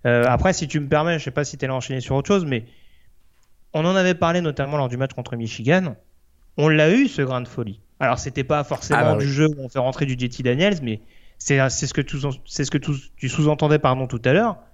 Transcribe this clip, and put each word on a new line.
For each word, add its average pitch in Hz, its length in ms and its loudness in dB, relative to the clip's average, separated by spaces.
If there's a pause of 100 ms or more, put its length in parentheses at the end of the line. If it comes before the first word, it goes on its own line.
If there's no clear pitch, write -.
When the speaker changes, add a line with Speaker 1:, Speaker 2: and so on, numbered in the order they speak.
Speaker 1:
Euh, 120 220 4
après, 139 260 4
si 165 140 -4
tu 151 120 -2
me 143 80 -4
permets, 156 300 2
je 147 60 -6
sais 143 80 -6
pas 147 120 -2
si 143 140 -8
t'allais 131 160 -4
enchaîner 131 260 -6
sur 131 160 -2
autre 139 120 0
chose, 196 180 2
mais 120 200 -4 (1080)
on 156 120 0
en 185 100 2
avait 185 180 2
parlé 170 260 0
notamment 147 380 -4
lors 135 100 0
du 120 100 -6
match 131 180 -4
contre 123 200 -8
Michigan. 123 600 0 (640)
On 151 120 4
l'a 156 220 6
eu, 262 160 4
ce - 160 -2
grain 127 180 -2
de 120 60 -10
folie. 110 340 -8 (180)
Alors, 123 200 2
c'était 135 240 -6
pas 147 200 0
forcément 143 380 -2
Speaker 2:
Ah 120 120 4
bah - 40 0
Speaker 1:
du 139 80 -2
Speaker 2:
oui. 139 60 -2
Speaker 1:
jeu 147 160 2
où 151 160 0
on 127 40 -12
fait 135 120 -4
rentrer 131 260 -2
du 131 100 -4
J 123 140 -4
T - 140 -8
Daniels, 156 400 2
mais 110 180 -6 (380)
c'est, - 180 2 (140)
c'est - 160 -4
ce - 80 -8
que 151 60 0
tu 139 180 -6
sous-, 139 260 -4
c'est - 200 -4
ce - 40 -8
que 147 80 -2
tu, 143 140 -2 (260)
tu 131 120 -6
sous-entendais, 151 500 2
pardon, 131 260 2
tout 123 200 -6
à 127 80 4
l'heure. 208 240 0 (160)